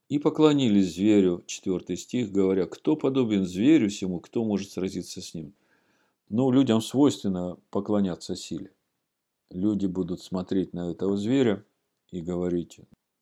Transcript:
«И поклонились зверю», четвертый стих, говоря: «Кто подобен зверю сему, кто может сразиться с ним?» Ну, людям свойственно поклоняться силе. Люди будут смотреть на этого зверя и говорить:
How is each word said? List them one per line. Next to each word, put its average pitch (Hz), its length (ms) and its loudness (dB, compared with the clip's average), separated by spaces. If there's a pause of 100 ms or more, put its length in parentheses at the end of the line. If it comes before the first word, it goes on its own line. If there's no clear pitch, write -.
«И 147 80 -2
поклонились 135 800 4
зверю», 95 500 4
четвертый - 500 -6
стих, 113 360 -6
говоря: 95 340 2
«Кто - 300 -2
подобен 127 500 0
зверю 110 460 2
сему, 92 280 -6
кто - 240 -6
может 98 280 -4
сразиться 92 500 -8
с - 140 -16
ним?» - 180 -14 (760)
Ну, 127 220 2
людям 120 300 4
свойственно 104 760 0 (120)
поклоняться 98 640 -2
силе. - 360 -12 (800)
Люди 101 340 0
будут 90 360 -4
смотреть 92 520 -4
на 87 180 -6
этого 95 240 -2
зверя 110 480 0 (480)
и 90 100 -10
говорить: 87 580 -4 (420)